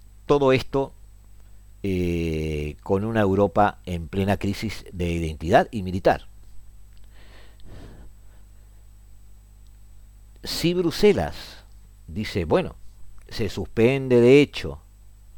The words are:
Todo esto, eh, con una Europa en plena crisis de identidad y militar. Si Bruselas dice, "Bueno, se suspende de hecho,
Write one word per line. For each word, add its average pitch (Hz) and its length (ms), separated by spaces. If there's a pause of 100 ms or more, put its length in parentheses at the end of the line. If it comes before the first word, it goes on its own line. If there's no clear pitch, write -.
(260)
Todo 139 260
esto, 131 420 (880)
eh, 80 1000
con 98 200
una 113 180
Europa 101 680
en 85 200
plena 98 300
crisis 101 560
de 87 180
identidad 82 600
y 107 100
militar. 92 460 (4000)
Si - 320
Bruselas 170 880 (420)
dice, 90 400
"Bueno, 151 300 (520)
se 101 220
suspende 123 720
de 127 180
hecho, - 440 (540)